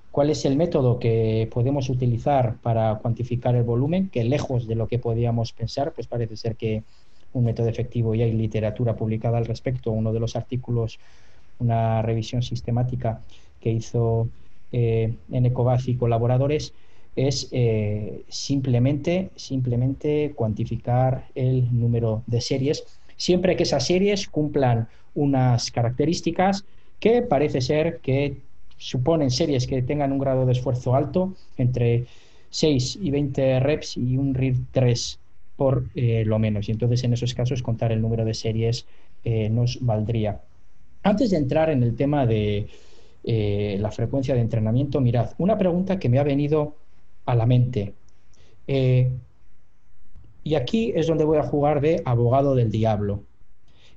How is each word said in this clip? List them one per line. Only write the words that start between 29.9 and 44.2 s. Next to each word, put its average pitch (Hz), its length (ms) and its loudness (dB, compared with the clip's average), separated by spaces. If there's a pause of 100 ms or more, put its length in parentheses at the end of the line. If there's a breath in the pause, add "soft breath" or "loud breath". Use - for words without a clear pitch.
un 139 80 0
grado 131 260 2
de 127 80 4
esfuerzo 123 440 0
alto, 185 400 0 (200)
entre 120 500 2 (440 loud breath)
seis 143 500 0
y 170 100 -2
veinte 135 500 2
reps 147 360 0
y 123 200 0
un 139 180 0
rir 131 220 2 (160)
tres, 123 480 2 (360)
por, 131 280 2 (100)
eh, 113 320 2
lo 110 140 2
menos. 104 280 0
Y 113 40 0
entonces, 120 320 0
en 120 80 2
esos 120 200 0
casos, 123 300 -2
contar 113 300 -2
el 110 100 0
número 113 220 0
de 110 100 0
series, 113 520 -2 (360 soft breath)
eh, 110 260 0
nos 120 320 0
valdría. 110 600 0 (640)
Antes 214 260 4
de 185 60 2
entrar 156 340 2
en 127 140 4
el 117 100 2
tema 139 320 2
de, 104 400 0 (560 loud breath)
eh, 104 560 0
la 104 140 -2
frecuencia 131 420 -2